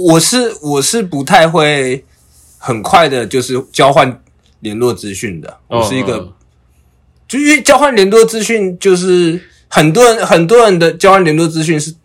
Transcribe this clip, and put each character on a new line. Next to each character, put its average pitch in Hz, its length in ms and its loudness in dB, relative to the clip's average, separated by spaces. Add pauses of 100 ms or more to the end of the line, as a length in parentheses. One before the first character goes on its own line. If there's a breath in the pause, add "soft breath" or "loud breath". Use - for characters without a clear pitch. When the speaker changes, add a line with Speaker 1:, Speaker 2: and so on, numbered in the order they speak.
(100)
Speaker 1:
我 165 100 4
是， 240 400 -2
我 143 220 -4
是 233 200 -2
不 156 220 -6
太 165 240 4
会 147 560 -2 (540)
很 113 240 -8
快 170 260 2
的， 123 180 -4
就 127 140 -4
是 127 180 -6 (140)
交 139 180 0
换 143 320 0 (380)
联 107 180 -10
络 120 140 -2
资 98 220 -12
讯 90 260 -10
的。 - 160 -20 (140)
Speaker 2:
嗯， 117 80 -2
Speaker 1:
我 110 100 0
是 131 80 -6
一 131 60 -4
个， 104 160 -6
Speaker 2:
嗯。 92 140 -16 (960)
Speaker 1:
就 254 120 -8
因 294 80 -4
为 294 160 2
交 262 160 4
换 277 180 0
联 196 140 2
络 226 160 6
资 220 160 -6
讯， 190 360 -4
就 190 160 2
是 175 460 0 (280 soft breath)
很 160 220 0
多 226 140 4
人， 226 220 2
很 170 200 2
多 233 180 6
人 190 140 2
的 165 140 2
交 185 200 2
换 190 120 4
联 151 100 0
络 165 140 0
资 160 140 -6
讯 156 180 -2
是 156 140 -10 (100)